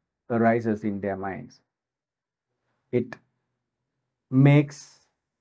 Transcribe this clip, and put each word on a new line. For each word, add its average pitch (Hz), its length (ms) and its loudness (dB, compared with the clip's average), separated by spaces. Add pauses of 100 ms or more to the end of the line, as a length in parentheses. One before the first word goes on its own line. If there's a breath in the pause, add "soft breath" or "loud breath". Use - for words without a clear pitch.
(300)
arises 113 540 0
in 101 160 -6
their 98 160 -6
minds. 95 440 -12 (1300)
It - 240 -4 (1120)
makes 143 680 2 (400)